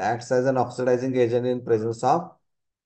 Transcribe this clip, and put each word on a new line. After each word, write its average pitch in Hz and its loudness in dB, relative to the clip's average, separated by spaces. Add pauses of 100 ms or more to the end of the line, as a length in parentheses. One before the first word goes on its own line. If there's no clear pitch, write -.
acts 117 -4
as 127 2
an 131 0
oxidizing 123 -2 (100)
agent 120 0
in 123 -6
presence 113 -2
of 175 0 (580)